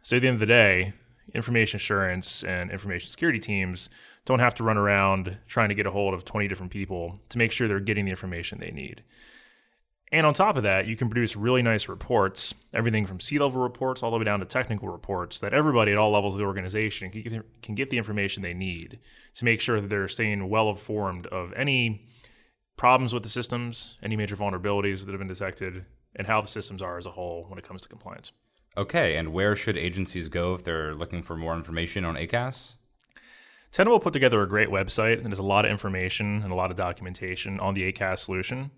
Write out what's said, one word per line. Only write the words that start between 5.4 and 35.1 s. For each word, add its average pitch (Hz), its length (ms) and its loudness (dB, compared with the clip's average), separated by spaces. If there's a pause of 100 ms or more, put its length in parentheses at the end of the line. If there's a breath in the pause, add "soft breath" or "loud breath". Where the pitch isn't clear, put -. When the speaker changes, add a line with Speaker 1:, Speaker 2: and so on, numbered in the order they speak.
Speaker 1:
trying 107 220 2
to 101 40 0
get 98 120 0
a 95 40 0
hold 98 240 0
of 85 100 -8
twenty 104 220 -2
different 92 260 -6
people 92 480 -6 (100)
to 117 80 -4
make 113 140 4
sure 120 140 0
they're 98 140 2
getting 101 240 0
the 95 60 -2
information 90 500 -8
they 85 100 -10
need. - 320 -12 (1080 soft breath)
And 156 140 4
on 147 80 6
top 190 240 4
of 117 60 0
that, 98 220 4
you 113 80 -4
can 117 140 0
produce 113 280 0
really 123 260 2
nice 113 260 2
reports, 95 640 0 (220)
everything 110 320 0
from 92 120 -10
C-level 135 440 0
reports 127 400 -2
all 117 80 -2
the 117 80 0
way 113 60 0
down 104 160 2
to 92 40 -4
technical 107 460 -4
reports, 87 500 -6
that 104 140 -2
everybody 131 360 6
at 101 60 6
all 107 140 6
levels 101 240 4
of 98 40 -4
the 104 60 0
organization 98 680 -4
can 107 120 -10
get, 113 400 -10
can 107 120 -8
get 131 140 -2
the 127 80 -2
information 104 460 -2
they 87 100 -6
need 87 460 -8 (380 soft breath)
to - 100 -6
make 113 160 4
sure 113 180 2
that 101 80 -6
they're 98 200 -2
staying 101 420 -2
well 110 180 4
informed 95 600 -4
of 92 260 -8
any 120 520 0 (680 soft breath)
problems 127 380 6
with 117 80 -2
the 107 80 -10
systems, 120 720 -6
any 107 120 -2
major 104 220 -2
vulnerabilities 98 680 0
that 98 100 -10
have 98 60 -6
been 95 100 -8
detected, 92 580 -8 (280)
and 98 120 -6
how 107 160 2
the 101 60 -8
systems 95 340 -10
are 87 160 -8
as 92 80 -12
a 90 40 -10
whole 85 380 -8
when 95 100 -14
it - 80 -18
comes 92 140 -16
to - 80 -16
compliance. - 440 -18 (440)
Speaker 2:
Okay, 101 400 2
and 80 160 -2
where 101 240 2
should 104 220 -2
agencies 87 500 -4
go 87 240 0
if 90 100 -6
they're 80 320 -4
looking 85 280 -8
for 82 160 -8
more 82 180 -4
information 82 480 -4
on 82 120 -4
acas? 120 600 -4 (920 loud breath)
Speaker 1:
Tenable 208 280 6
put 160 140 2
together 123 300 6
a 98 40 2
great 104 220 4
website 110 520 2